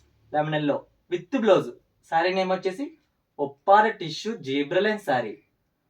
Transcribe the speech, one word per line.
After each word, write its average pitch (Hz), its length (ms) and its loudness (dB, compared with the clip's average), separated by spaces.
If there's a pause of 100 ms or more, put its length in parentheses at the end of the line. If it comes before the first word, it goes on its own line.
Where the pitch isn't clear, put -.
(340)
లెమన్ 151 240 0
ఎల్లో 143 180 0 (360)
with 175 220 -8 (100)
బ్లౌజ్. 170 260 6 (400)
శారీ 165 260 0
నేమ్ 185 200 0
వచ్చేసి 185 280 -6 (600)
ఉప్పార 202 440 4 (140)
టిష్యూ 170 300 -8 (160)
జీబ్రా 143 360 0
లైన్ 208 240 -2
శారీ. 117 240 -2 (580)